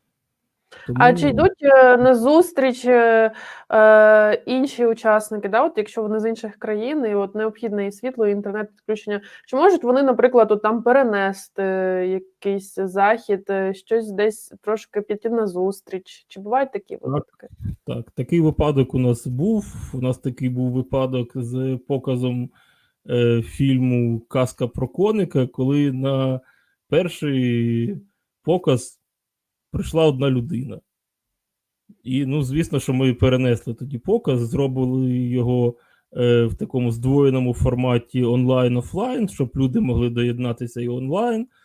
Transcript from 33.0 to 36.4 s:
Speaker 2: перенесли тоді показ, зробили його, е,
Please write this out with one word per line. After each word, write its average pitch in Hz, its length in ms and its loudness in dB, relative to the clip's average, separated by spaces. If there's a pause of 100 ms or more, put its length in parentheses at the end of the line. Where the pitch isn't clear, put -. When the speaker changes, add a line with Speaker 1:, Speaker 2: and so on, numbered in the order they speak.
Speaker 2:
перенесли 127 600 0
тоді 127 240 -10
показ, 151 420 -2
зробили 127 760 -2
його, 123 600 0 (420)
е, 120 280 4